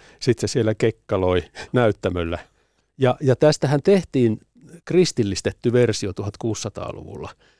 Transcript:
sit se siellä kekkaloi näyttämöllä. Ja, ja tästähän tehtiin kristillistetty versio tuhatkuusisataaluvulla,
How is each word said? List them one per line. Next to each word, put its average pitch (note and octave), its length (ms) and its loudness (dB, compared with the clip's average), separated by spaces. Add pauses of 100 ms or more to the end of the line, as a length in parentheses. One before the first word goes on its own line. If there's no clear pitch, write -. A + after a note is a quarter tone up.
(200)
sit A#2+ 180 0
se A2 80 -4
siellä A2 280 0
kekkaloi F#2 680 0 (300)
näyttämöllä. F2+ 680 0 (600)
Ja, B2+ 220 2
ja C3 160 2
tästähän D3+ 460 2
tehtiin C3 560 2 (460)
kristillistetty A#2 880 0
versio A2 400 2
tuhatkuusisataaluvulla, - 1160 -8 (300)